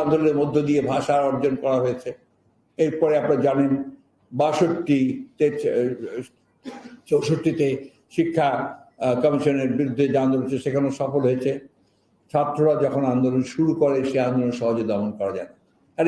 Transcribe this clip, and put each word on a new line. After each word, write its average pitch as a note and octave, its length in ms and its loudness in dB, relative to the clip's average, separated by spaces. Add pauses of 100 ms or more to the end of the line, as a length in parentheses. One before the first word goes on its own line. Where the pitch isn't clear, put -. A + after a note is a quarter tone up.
আন্দোলনের D3+ 380 2
মধ্য C#3+ 160 0 (120)
দিয়ে D3 120 2 (120)
ভাষা C#3+ 220 0 (160)
অর্জন C3 320 0
করা C3 220 0
হয়েছে, B2 260 -4 (720)
এরপরে D#3 360 0
আপনারা C#3 280 0
জানেন C3+ 240 2 (600)
বাষট্টিতে, D3 1120 0 (1600)
চৌষট্টিতে D3+ 600 2 (460)
শিক্ষা, E3 340 0 (560)
আহ, B2+ 180 2
কমিশনের C#3 560 2
বিরুদ্ধে C#3 340 0
যে C#3 120 2
আন্দোলন C3 200 2
হচ্ছে C3 200 -4
সেখানেও C#3 360 0
সফল C#3 280 -2
হয়েছে। B2+ 240 0 (800)
ছাত্ররা D3+ 420 2 (100)
যখন C3+ 180 0 (120)
আন্দোলন B2+ 280 2 (120)
শুরু D#3+ 180 2 (100)
করে C#3 160 2 (120)
সে C3+ 80 0 (100)
আন্দোলন B2 320 0
সহজে A#2 300 -2
দমন G#2 280 -2
করা G2 180 -4
যায় F2+ 140 -10
না। - 60 -20 (420)
আর E3 100 2